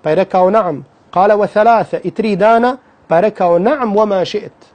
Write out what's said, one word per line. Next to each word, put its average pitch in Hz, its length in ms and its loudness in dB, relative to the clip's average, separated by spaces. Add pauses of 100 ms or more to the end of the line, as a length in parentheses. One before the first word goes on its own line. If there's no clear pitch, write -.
Pa 160 80 -4
je 156 60 0
rekao: 185 340 0
„Naam.” 180 360 -2 (260)
Kale: 208 240 2
„Wa 208 120 0
thalatha”, 214 560 0
i 175 80 -6
tri 214 240 -4
dana? 233 420 2 (300)
Pa 160 80 0
je 170 60 2
rekao: 185 380 0
„Naam, 233 340 -2
wa 214 120 2
ma 202 100 -2 (100)
shi't”, 208 240 -8 (260)